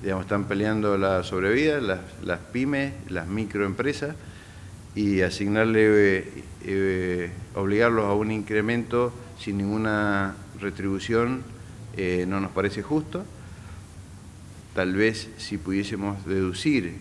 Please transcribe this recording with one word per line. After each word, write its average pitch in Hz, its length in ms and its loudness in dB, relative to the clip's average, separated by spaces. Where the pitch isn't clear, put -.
digamos, 95 220 0
están 101 200 0
peleando 104 520 2
la 95 260 4
sobrevida, 110 580 2
las, 95 180 0
las 87 160 -2
pymes, 139 540 -2
las 85 180 -4
microempresas, 110 880 -2
y 101 280 4
asignarle, 104 1000 6
eh, - 240 -10
eh, 92 680 0
obligarlos 107 500 4
a 101 80 2
un 107 180 2
incremento 113 800 0
sin 101 180 -2
ninguna 104 800 2
retribución, 101 800 0
eh, 90 320 2
no 98 100 0
nos 95 120 -4
parece 98 320 0
justo. 156 420 -2
Tal 92 180 2
vez 110 440 2
si - 200 -6
pudiésemos 98 680 -2
deducir 95 760 0